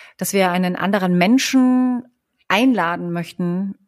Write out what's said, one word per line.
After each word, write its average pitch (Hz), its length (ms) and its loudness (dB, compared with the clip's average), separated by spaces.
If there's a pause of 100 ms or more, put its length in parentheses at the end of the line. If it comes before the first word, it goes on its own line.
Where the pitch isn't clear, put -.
(160)
dass - 160 -8
wir 190 180 2
einen 180 260 0
anderen 185 400 0
Menschen 254 880 2 (440)
einladen 175 640 0
möchten, 175 640 -6 (120)